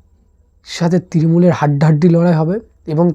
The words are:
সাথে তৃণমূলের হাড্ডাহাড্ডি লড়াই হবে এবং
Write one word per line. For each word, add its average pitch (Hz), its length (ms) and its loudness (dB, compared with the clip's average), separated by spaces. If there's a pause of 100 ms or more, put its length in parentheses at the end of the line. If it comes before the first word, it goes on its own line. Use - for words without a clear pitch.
(680)
সাথে 170 320 -2 (120)
তৃণমূলের 165 480 2
হাড্ডাহাড্ডি 151 580 0
লড়াই 170 240 0
হবে 165 160 -4 (360)
এবং 165 220 0